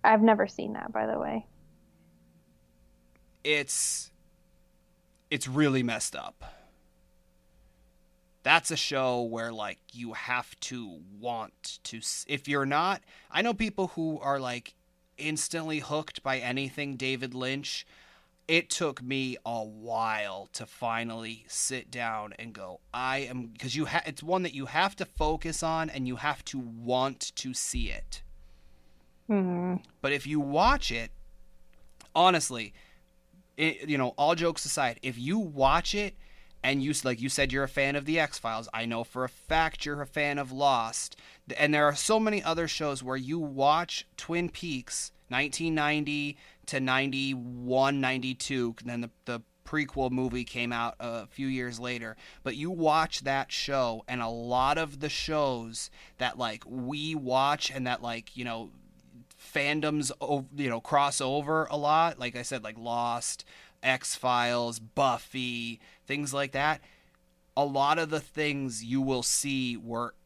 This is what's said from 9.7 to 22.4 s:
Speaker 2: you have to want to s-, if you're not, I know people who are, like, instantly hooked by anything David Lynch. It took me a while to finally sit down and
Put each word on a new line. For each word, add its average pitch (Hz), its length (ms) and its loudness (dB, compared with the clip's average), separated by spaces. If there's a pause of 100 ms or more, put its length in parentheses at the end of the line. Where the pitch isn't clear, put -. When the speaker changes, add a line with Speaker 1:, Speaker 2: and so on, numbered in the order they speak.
Speaker 2:
you 120 220 -10
have - 480 -4
to 104 400 -10 (180)
want 117 640 -8
to - 140 -12
s-, - 300 -6
if 139 200 -4
you're 143 180 2
not, 165 360 2 (300)
I 170 100 2
know 233 120 2
people 202 360 -2
who 160 300 -4
are, 139 200 0
like, 123 360 -6 (420)
instantly 156 640 -2
hooked 151 440 -4
by 131 160 0
anything 135 580 -4
David 131 360 -2
Lynch. 131 520 -4 (640)
It 165 220 2
took 143 340 -2
me 131 420 -2
a 113 180 -2
while 107 880 -2
to 113 120 -8
finally 113 840 -4
sit - 440 -4
down 110 480 -4
and 113 140 -12